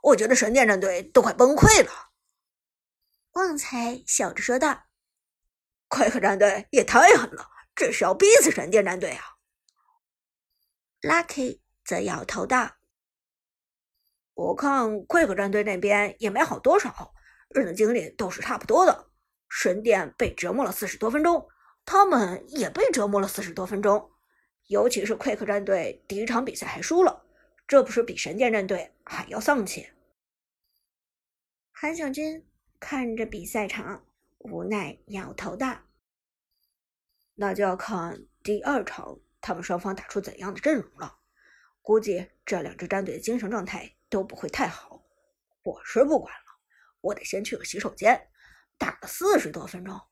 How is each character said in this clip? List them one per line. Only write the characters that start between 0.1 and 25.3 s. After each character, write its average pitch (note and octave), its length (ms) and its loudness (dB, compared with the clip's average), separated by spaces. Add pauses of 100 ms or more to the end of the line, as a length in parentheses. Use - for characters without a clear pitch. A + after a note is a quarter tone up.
觉 A3 120 0
得 B3+ 80 4
神 A3 160 2
殿 B3 160 6
战 G3+ 100 4
队 F#3 240 -2
都 - 200 6
快 A3 120 2
崩 C4 220 6
溃 G#4 300 10
了。 - 260 -16 (1200)
旺 F4 260 0
财 A#3+ 480 -6
笑 - 280 -2
着 - 100 -8
说 B3+ 160 0
道。 D4 280 0 (1000)
Quick A3 320 2
战 G3 180 2
队 G3+ 340 4
也 C4 120 4
太 - 160 4 (160)
狠 - 180 -2
了， - 160 -18 (240)
这 - 200 0
是 - 100 -2
要 F#3 100 2
逼 G4 120 4 (160)
死 - 100 4
神 - 180 -4
殿 G3+ 140 4
战 F3+ 160 -4
队 E3+ 120 -6
啊。 - 260 -16 (1600)
Lucky D4 600 -2 (240)
则 F3 160 -4
摇 - 240 -6
头 F3 200 -6
道。 B3 300 0 (1600)
我 F3 200 -4
看 C#4 360 0 (180)
Quick D#4+ 260 2
战 G3 160 -2
队 G#3 140 0
那 G3+ 140 -4
边 G3+ 420 0
也 A3 100 -4
没 B3 140 0
好 E3 160 -4
多 E4 180 4
少， - 360 -6 (380)
人 B3 140 0
的 E3+ 80 -8
精 G#3+ 200 2
力 F3+ 160 -4
都 F#3+ 200 -8
是 - 120 -12
差 A#3 160 -6
不 - 80 -12
多 D#4 200 4
的。 - 260 2 (380)
神 G3+ 320 -2
殿 G3 360 2
被 A3 180 -2
折 F3+ 160 -6
磨 B3 140 -2
了 F3+ 80 -4
四 - 120 -6
十 - 120 -10
多 A3 120 -2
分 D4+ 140 0
钟， E4+ 240 2 (380)
他 G4 200 6
们 G#3 440 0
也 C4+ 200 -4
被 A4+ 220 0
折 A3 160 0
磨 G3+ 140 0
了 G3 80 -2
四 - 120 -8
十 E3+ 120 -12
多 F#3 120 -8
分 G3+ 160 -6
钟。 G#3 300 2 (560)
尤 G#3 220 2
其 G#3 160 -4
是 G#3+ 100 -2
Quick G#3+ 300 -4